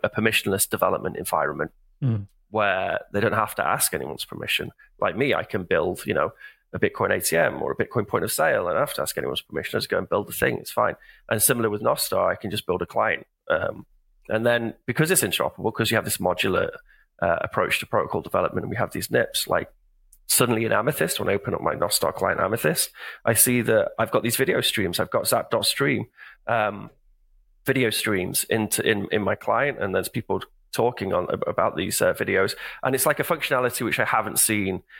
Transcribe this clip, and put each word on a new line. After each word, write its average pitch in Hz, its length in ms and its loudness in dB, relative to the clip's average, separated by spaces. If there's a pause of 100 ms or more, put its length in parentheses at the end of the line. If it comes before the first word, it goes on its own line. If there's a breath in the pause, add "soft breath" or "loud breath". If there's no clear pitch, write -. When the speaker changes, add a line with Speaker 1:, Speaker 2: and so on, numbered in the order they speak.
Speaker 1:
a 104 60 2
permissionless 107 580 0
development 92 500 0
environment 73 520 -2 (320)
Speaker 2:
Mm. 110 260 -2 (220)
Speaker 1:
where 95 500 0 (120)
they 104 60 0
don't 101 140 2
have 107 240 0
to - 100 0
ask - 260 0
anyone's 71 320 -6
permission. - 460 -4 (300 soft breath)
Like 90 160 0
me, 123 180 2
I 82 80 0
can 92 220 -4
build, 87 420 0
you - 80 0
know, 78 160 2 (420 loud breath)
a 90 60 -6
Bitcoin 98 340 2
A 98 80 0
T - 160 0
M 127 240 2
or 67 120 -2
a - 40 -6
Bitcoin - 300 -2
point - 160 -2
of 107 80 -2
sale. 120 380 0
I - 20 0
don't 78 80 0
have 143 160 -2
to - 80 -2
ask - 160 -4
anyone's 69 220 -4
permission. - 360 -6
I 113 40 0
just - 80 -6
go 92 100 0
and 90 100 -4
build 98 200 -2
the - 40 -12
thing. - 260 0
It's - 120 -12
fine. 110 240 0 (340 loud breath)
And 110 140 2
similar 117 280 2
with 104 120 -4
Nostr, 110 420 2
I 90 120 2
can 95 160 -8
just 104 140 -6
build 87 160 0
a 85 40 -6
client. 107 400 -2 (240)
Um, - 340 -2 (440)
and 110 180 0
then 117 280 0 (120)
because 160 240 2
it's 190 120 4
interoperable, 95 500 -2
'cause 110 180 0
you 113 60 2
have 104 80 0
this - 140 -4
modular, 90 520 0 (500 soft breath)
uh, 87 200 2
approach - 400 0
to - 60 -10
protocol 90 340 0
development, 90 420 0
and - 80 -6
we - 60 -6
have 107 160 -2
these - 180 -6
nips, - 380 2
like, - 200 0 (600)
suddenly 117 380 4
in 110 60 0
Amethyst, 120 460 0
when 104 100 -4
I 98 60 4
open 101 180 -2
up - 100 -2
my 78 120 0
Nostr - 400 0
client 95 260 0
Amethyst, 120 500 0 (340 loud breath)
I 113 80 4
see 123 300 4
that 107 360 4
I've 113 140 0
got 127 100 2
these 117 140 0
video - 240 2
streams. 92 400 0
I've 90 100 -2
got - 160 0
zap - 240 0
dot 104 160 0
stream, 131 400 0 (400 loud breath)
um, 107 440 0 (760)
video 127 240 2
streams 95 540 0
into, - 440 0
in, 101 220 2
in 107 120 2
my 95 120 2
client, 120 480 -2
and 95 100 -4
there's 95 160 0
people 95 340 -4 (280)
talking 110 440 0
on 90 180 0
ab-, - 140 -2
about 95 300 0
these, 95 260 -2
uh, 90 100 4
videos. 95 420 0 (280 loud breath)
And 131 120 0
it's, 127 120 2
like, 147 120 2
a 135 60 0
functionality 131 640 0
which - 120 0
I 117 60 2
haven't 107 340 0
seen 95 440 2 (180 loud breath)